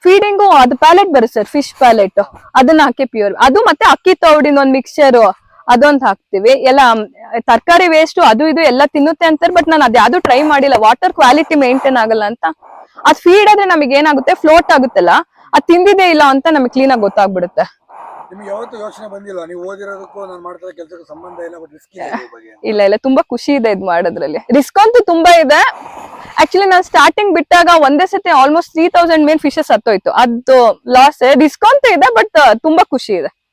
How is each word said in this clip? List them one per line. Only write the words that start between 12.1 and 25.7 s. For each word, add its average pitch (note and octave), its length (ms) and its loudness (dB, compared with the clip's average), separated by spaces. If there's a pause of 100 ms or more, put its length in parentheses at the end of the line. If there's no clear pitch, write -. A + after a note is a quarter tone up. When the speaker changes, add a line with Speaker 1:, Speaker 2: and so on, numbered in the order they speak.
Speaker 1:
ಅಂತ. A3 200 -10 (640)
ಅದ್ D#4 100 2
ಫೀಡ್ G4+ 340 2
ಆದ್ರೆ G#4 140 2
ನಮಿಗ್ D#4 280 -2
ಏನಾಗುತ್ತೆ, D4 420 0
ಫ್ಲೋಟ್ E4 380 2
ಆಗುತ್ತಲ್ಲ, B3 380 0 (440)
ಅದ್ C#4 80 2
ತಿಂದಿದೆ F#4 480 2
ಇಲ್ಲ D4+ 160 2
ಅಂತ C4+ 240 0
ನಮಿಗ್ C4+ 220 -2
ಕ್ಲೀನ್ C4+ 180 0
ಆಗಿ B3 100 -2
ಗೊತ್ತಾಗ್ಬಿಡುತ್ತೆ. G3 640 -4 (720)
Speaker 2:
ನಿಮ್ಗೆ G3+ 140 -20
ಯಾವತ್ತೂ A#3 280 -14
ಯೋಚನೆ G#3+ 320 -18
ಬಂದಿಲ್ಲ, G3 360 -16
ನೀವು F3 200 -16
ಓದಿರೋದಕ್ಕೂ G3 600 -18
ನಾನ್ F3+ 160 -20
ಮಾಡ್ತಿರೋ F3+ 280 -20
ಕೆಲ್ಸಕ್ಕೂ E3+ 340 -20
ಸಂಬಂಧ E3+ 400 -20
ಇಲ್ಲ, E3+ 120 -18
but D#3+ 160 -20
ರಿಸ್ಕ್ - 240 -20
ಇದೆ F3+ 100 -16
ಇದ್ರ G#3 100 -14
ಬಗ್ಗೆ? - 520 -18
Speaker 1:
ಇಲ್ಲ, G#3 140 -4
ಇಲ್ಲ, G3 140 0
ತುಂಬಾ C4 260 -4
ಖುಷಿ B3 320 -6
ಇದೆ A3+ 160 -2
ಇದ್ F#3+ 100 -6
ಮಾಡೋದ್ರಲ್ಲಿ. E3+ 580 -6
ರಿಸ್ಕ್ - 400 -4
ಅಂತೂ A4 260 2
ತುಂಬಾ E4+ 360 2
ಇದೆ. D#4+ 340 0 (680)